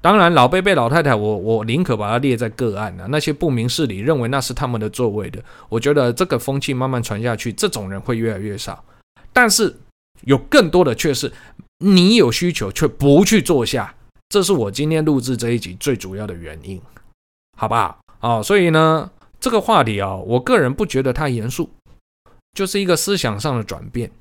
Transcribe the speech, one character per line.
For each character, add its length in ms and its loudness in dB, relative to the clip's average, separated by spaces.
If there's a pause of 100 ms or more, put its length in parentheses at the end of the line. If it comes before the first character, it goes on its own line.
当 140 4
然， 180 6
老 120 6
伯 160 2
伯、 100 2
老 160 2
太 140 2
太， 140 2
我， 200 0
我 280 0
宁 180 0
可 140 0
把 120 -4
它 100 0
列 180 0
在 140 -4
个 260 -4
案 240 -10
啊。 80 -12
那 100 -2
些 140 -4
不 180 -2
明 180 -2
事 180 -2
理， 120 -6
认 220 0
为 80 -2
那 120 -2
是 140 -8
他 100 -4
们 160 -4
的 80 -4
座 200 -2
位 220 -6
的， 120 -14 (260)
我 120 -2
觉 120 0
得 200 2
这 140 0
个 120 -2
风 220 -4
气 120 -6
慢 160 -2
慢 140 -4
传 180 -6
下 140 -2
去， 180 -8
这 140 -4
种 240 -6
人 100 -10
会 160 -4
越 160 -2
来 60 -8
越 180 -8
少。 280 -12 (480)
但 180 4
是 260 0 (440)
有 180 4
更 320 4
多 140 4
的 100 0
却 180 -2
是 200 -4 (460)
你 360 6
有 160 6
需 220 -2
求 180 -4
却 160 0
不 380 6
去 180 4
坐 240 0
下， 260 -6 (360)
这 160 2
是 80 0
我 180 0
今 180 -4
天 160 0
录 160 2
制 160 -4
这 140 -4
一 80 0
集 220 -10
最 160 -2
主 180 -12
要 100 -8
的 80 -10
原 300 -14
因， 180 -12 (760)
好 100 -6
不 80 -2
好？ 240 -2 (220)
哦， 240 -2
所 120 0
以 140 4
呢， 400 2 (300)
这 100 -2
个 100 2
话 220 2
题 160 -2
啊， 160 -4
我 240 -2
个 180 0
人 160 2
不 140 -4
觉 160 -2
得 100 -2
太 160 -4
严 220 -4
肃， 180 -6 (840)
就 100 -4
是 140 -2
一 60 0
个 100 4
思 220 0
想 240 -2
上 160 -2
的 80 -4
转 240 -12
变。 200 -8 (120)